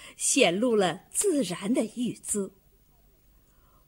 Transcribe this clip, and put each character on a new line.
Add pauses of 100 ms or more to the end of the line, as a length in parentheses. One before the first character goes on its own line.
(160)
显
露
了 (100)
自
然
的 (120)
玉
姿。 (1400)